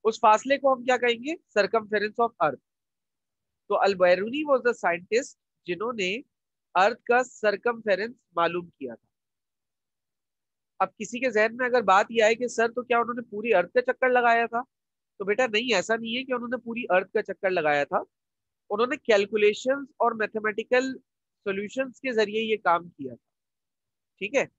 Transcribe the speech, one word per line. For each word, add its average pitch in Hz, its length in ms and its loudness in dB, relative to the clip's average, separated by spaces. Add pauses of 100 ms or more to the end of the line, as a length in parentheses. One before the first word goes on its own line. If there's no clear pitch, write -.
उस 220 140 0
फासले 233 380 4
को 269 160 2
हम 247 120 -4
क्या 254 120 2
कहेंगे? 247 360 -2 (180)
Circumference 208 680 -2
of 233 140 0 (100)
Earth। 139 160 -2 (1080)
तो 202 80 0
Alberoni 196 680 2
was 269 180 2
the 240 120 0
scientist 185 640 -4 (280)
जिन्होंने 190 440 -6 (680)
earth 208 220 4 (100)
का 240 160 4
circumference 220 920 -2 (240)
मालूम 170 320 0
किया 120 260 -12
था। - 120 -20 (1700)
अब 190 180 -2
किसी 226 220 -10
के 254 120 -2
जहन 220 240 2
में 254 100 -4
अगर 240 180 2
बात 190 280 4
यह 226 140 4
आए 226 100 4
कि 240 140 -6
sir, 233 220 0
तो 240 120 -8
क्या 233 160 0
उन्होंने 233 220 -4 (100)
पूरी 220 220 -4
earth - 220 4
का - 80 4
चक्कर 247 280 0
लगाया 233 360 4
था? 233 140 -4 (580)
तो 196 60 -8
बेटा 208 220 0
नहीं, 233 260 -2
ऐसा 202 220 0
नहीं 226 200 -8
है 262 80 -6
कि 262 100 -6
उन्होंने 240 260 -6
पूरी 233 340 -10
earth 190 200 2
का 214 100 0
चक्कर 190 280 -6
लगाया 147 340 0
था। 262 200 -4 (640)
उन्होंने 240 300 -2
calculations 214 880 2 (140)
और 233 140 2
mathematical 220 800 -2 (520)
solutions 208 540 -6
के 262 160 -6
जरिए 220 340 0
ये 214 100 2
काम 170 300 0
किया 127 260 -12
था, - 80 -20 (960)
ठीक 208 140 -8
है। 208 120 2 (120)